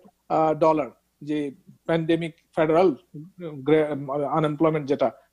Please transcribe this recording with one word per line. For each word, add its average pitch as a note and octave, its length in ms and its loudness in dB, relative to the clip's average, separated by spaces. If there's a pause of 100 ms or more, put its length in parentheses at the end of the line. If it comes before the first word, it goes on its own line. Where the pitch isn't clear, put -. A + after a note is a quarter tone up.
(280)
আ, D#3 260 2
dollar D3+ 360 2 (300)
যে D3 300 -4 (340)
pandemic E3 500 -2 (220)
federal D#3+ 380 4 (460)
গ্রে-, D3 720 -2 (140)
unemployment D3+ 640 0
যেটা, C3 220 2 (220)